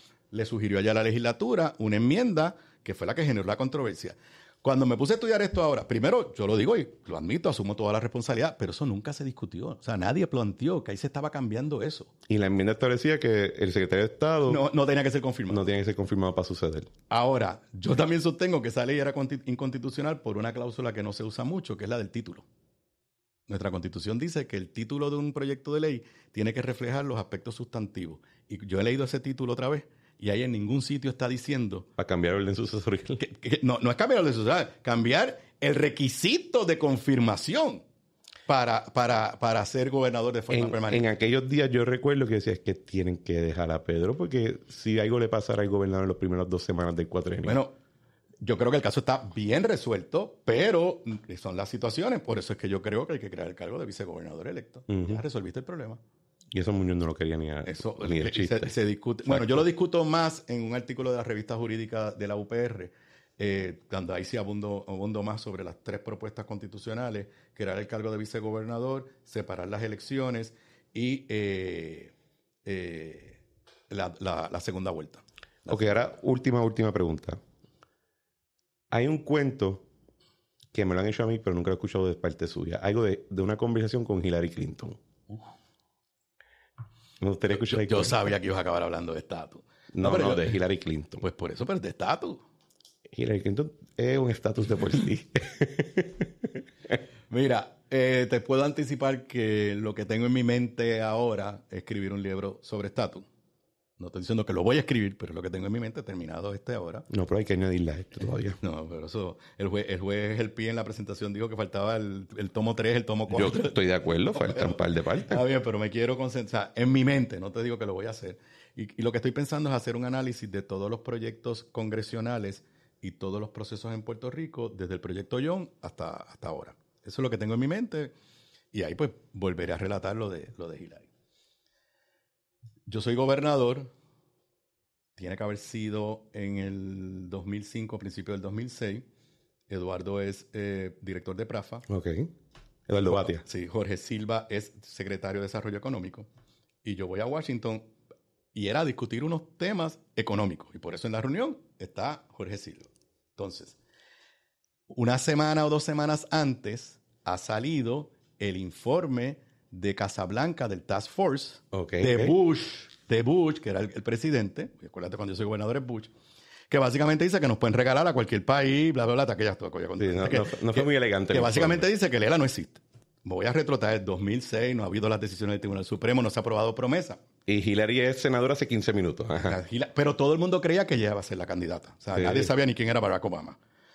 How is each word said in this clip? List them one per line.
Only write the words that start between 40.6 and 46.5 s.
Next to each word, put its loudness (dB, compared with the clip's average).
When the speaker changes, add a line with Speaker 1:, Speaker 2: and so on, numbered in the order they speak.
Speaker 2:
En, -2
Speaker 1:
permanente. 2
Speaker 2:
en 4
aquellos 2
días 4
yo 4
recuerdo 2
que 2
decía, 2
"Es -4
que -2
tienen -2
que 0
dejar 0
a -2
Pedro, 2
porque 0
si 0
algo 2
le 4
pasara 0
al 0
gobernador 2
en 2
las -2
primeras 0
dos 0